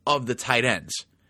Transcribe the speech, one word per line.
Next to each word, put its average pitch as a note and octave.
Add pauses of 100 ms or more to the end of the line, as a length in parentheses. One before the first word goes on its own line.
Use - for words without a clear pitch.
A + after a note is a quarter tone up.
of C#3+
the A#2
tight B2
ends. G#2 (240)